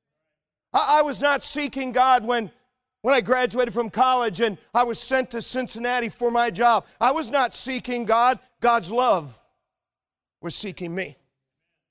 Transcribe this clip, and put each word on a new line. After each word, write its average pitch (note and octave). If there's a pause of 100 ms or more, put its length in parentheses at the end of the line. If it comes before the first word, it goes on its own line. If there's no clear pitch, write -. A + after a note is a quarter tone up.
(720)
I, D4
I -
was C4+
not C#4+
seeking C4+
God B3+
when, A3+ (520)
when B3
I C4+
graduated A#3+
from A3+
college A#3+
and A3 (160)
I B3
was A#3+
sent C4
to A#3
Cincinnati A#3+
for A#3+
my A#3
job. A3 (160)
I A#3+
was D4
not B3
seeking B3
God. A#3 (220)
God's A#3
love G3+ (1000)
was E3
seeking F3
me. F3 (720)